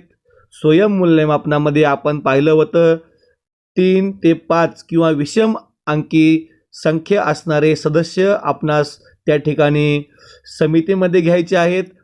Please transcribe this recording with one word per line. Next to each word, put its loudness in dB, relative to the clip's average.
स्वयं 2
मूल्यमापनामध्ये 0
आपण -2
पाहिलं 0
होतं, 2
तीन 0
ते 2
पाच -2
किंवा 0
विषम -2
अंकी 0
संख्या -2
असणारे -2
सदस्य -2
आपणास -4
त्या 2
ठिकाणी -2
समितीमध्ये 0
घ्यायचे 0
आहेत 0